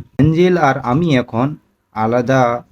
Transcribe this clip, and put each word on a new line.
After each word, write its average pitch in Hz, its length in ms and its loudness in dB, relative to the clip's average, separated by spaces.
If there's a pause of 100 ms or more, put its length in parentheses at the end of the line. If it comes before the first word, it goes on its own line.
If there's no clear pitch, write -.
(160)
অ্যাঞ্জেল 160 380 2 (140)
আর 131 80 0 (140)
আমি 165 180 0 (140)
এখন 120 240 -4 (480)
আলাদা 120 460 0 (320)